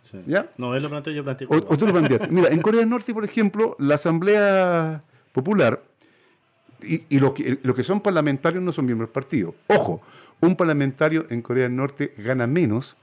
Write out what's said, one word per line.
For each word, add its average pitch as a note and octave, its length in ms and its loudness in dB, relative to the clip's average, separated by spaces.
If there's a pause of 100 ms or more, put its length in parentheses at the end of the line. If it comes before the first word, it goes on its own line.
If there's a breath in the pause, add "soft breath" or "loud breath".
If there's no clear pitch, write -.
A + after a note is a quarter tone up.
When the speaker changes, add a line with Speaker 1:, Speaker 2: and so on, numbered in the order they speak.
Speaker 1:
Sí. - 240 -20
Speaker 2:
¿Ya? F3+ 320 -2
Speaker 1:
No, B2 180 -6
él C#3 60 -2
lo D3 80 -8
planteó, D3 240 -10
yo D3 100 -8
planteé C3+ 220 -8
Speaker 2:
O, - 60 -18
Speaker 1:
Cuba. D#3 160 2
Speaker 2:
o D#3 100 2
tú A3 80 2
lo G#3 80 4
planteaste. E3 360 2
Mira, E3+ 200 4
en D#3+ 140 2
Corea A3 160 2
del A3+ 100 2
Norte, A#3 240 -4
por G#3+ 100 -4
ejemplo, G#3 540 0
la C#3 180 2
Asamblea F3 1080 0 (300 soft breath)
Popular C3+ 500 2 (960 soft breath)
y, - 280 -4
y C#3 100 4
los C3+ 140 4
que, C3 280 -4
los B2+ 140 0
que B2+ 80 -4
son G3+ 180 -2
parlamentarios E3 600 0
no F3+ 80 -2
son D3 160 -2
miembros A2+ 220 -2
del - 40 -20
partido. A2 400 -4 (140)
Ojo, C3 340 0 (380 loud breath)
un F3 160 4
parlamentario D#3 720 0
en A#2 140 -6
Corea B2+ 220 0
del B2 100 -4
Norte C3+ 420 -4
gana A#2+ 300 -2
menos B2+ 560 0